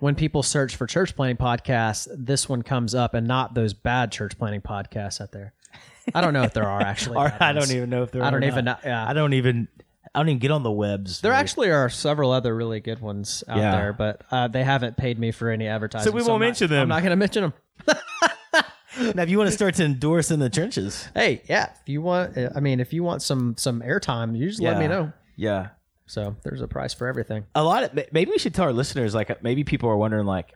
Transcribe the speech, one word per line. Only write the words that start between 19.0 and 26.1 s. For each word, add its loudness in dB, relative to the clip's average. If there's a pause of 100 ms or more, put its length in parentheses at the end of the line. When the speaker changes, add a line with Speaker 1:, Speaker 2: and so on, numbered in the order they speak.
Speaker 2:
Now, 0
if 0
you 4
wanna 4
start 2
to 4
endorse 2
In 2
the 2
Trenches. -4
Speaker 1:
Hey, 2
yeah, 0 (120)
if -20
you -2
want, 0
uh, -2
I -2
mean, 2
if -2
you -2
want -2
some, 0
some -2
airtime, -2
you 0
just -6
let 2
me 0
Speaker 2:
Yeah. 2
Speaker 1:
know. -2 (240)
Speaker 2:
Yeah. -2 (380)
Speaker 1:
So -6